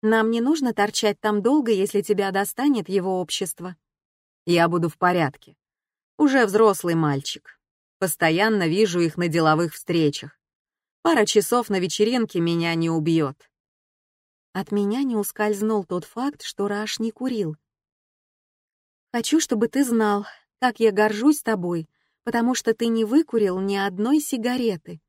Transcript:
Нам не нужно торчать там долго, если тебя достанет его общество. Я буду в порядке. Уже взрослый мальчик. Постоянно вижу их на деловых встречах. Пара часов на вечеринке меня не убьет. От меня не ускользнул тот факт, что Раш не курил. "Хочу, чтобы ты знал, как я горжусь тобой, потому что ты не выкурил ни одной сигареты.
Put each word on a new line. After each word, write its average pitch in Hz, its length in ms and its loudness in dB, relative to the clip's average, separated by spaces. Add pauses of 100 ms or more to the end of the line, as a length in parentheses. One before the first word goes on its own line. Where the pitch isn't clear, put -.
Нам 220 280 2
не 233 100 -2
нужно 269 320 0
торчать 208 460 0
там 208 240 0
долго, 247 300 0
если 196 300 0
тебя 196 280 0
достанет 202 580 -2
его 185 320 -2
общество. 175 560 -8 (720)
Я 170 200 4
буду 170 200 0
в - 80 -8
порядке. 175 600 -2 (600)
Уже 262 280 4
взрослый 196 480 2
мальчик. 147 640 -4 (400)
Постоянно 185 720 0
вижу 180 320 2
их 165 160 0
на 175 100 -2
деловых 160 480 2
встречах. 156 640 -2 (640)
Пара 277 240 2
часов 233 420 0
на 196 120 0
вечеринке 214 580 0
меня 170 380 0
не 165 120 0
убьет. 160 640 -2 (1000)
От 190 180 -8
меня 208 320 0
не 247 140 -2
ускользнул 208 680 -2
тот 175 200 -6
факт, 269 380 -6
что - 260 -6
Раш 208 320 -6
не 226 100 -2
курил. 214 460 -4 (1600)
"Хочу, 269 280 0
чтобы 233 260 0
ты 277 180 0
знал, 214 420 0 (340)
как 247 180 -2
я 226 140 4
горжусь 214 500 2
тобой, 175 460 -4 (340)
потому 233 320 0
что 233 180 -2
ты 233 140 -2
не 226 180 0
выкурил 214 540 2
ни 196 160 -2
одной 202 460 0
сигареты. 233 880 -4